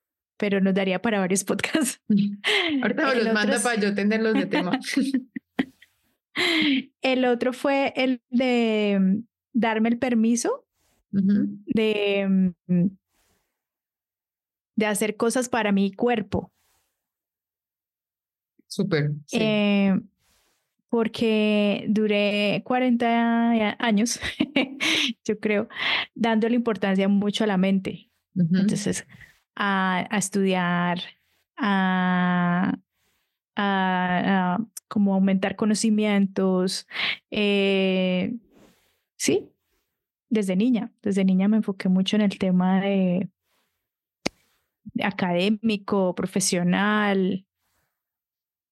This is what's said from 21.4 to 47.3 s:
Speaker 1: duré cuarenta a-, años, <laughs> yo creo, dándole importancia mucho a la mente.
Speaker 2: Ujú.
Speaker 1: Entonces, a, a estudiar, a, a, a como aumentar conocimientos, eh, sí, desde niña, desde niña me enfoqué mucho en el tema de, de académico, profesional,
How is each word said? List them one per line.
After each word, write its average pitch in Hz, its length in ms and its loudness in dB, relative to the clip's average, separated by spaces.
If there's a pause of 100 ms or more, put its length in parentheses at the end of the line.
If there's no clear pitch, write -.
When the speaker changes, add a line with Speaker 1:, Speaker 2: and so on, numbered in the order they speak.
Speaker 1:
duré 208 760 0
cuarenta 233 840 2
a-, 220 280 2
años, 226 400 0 (200)
<laughs> 285 840 -2
yo 214 140 -2
creo, 214 280 -2 (480)
dándole 226 400 2
importancia 196 520 0
mucho 202 360 2
a 208 40 2
la 196 100 2
mente. 190 540 0 (240)
Speaker 2:
Ujú. 175 260 2
Speaker 1:
Entonces, - 460 -2 (480)
a, 190 540 -2
a 214 80 -2
estudiar, 175 840 0 (580)
a, 180 1160 0 (840)
a, 185 1000 0
a - 100 -4 (220)
como 196 260 0
aumentar 190 420 0
conocimientos, 202 1300 0 (440)
eh, 196 1040 0 (800)
sí, - 320 -2 (800)
desde 196 260 0
niña, 226 360 0 (120)
desde 196 220 0
niña 190 220 4
me 220 100 4
enfoqué 196 320 -2
mucho 190 260 2
en 214 80 2
el 196 160 0
tema 185 420 2
de, 190 480 0 (1600)
de - 100 -4
académico, 196 1120 -2
profesional, 190 1300 0 (1300)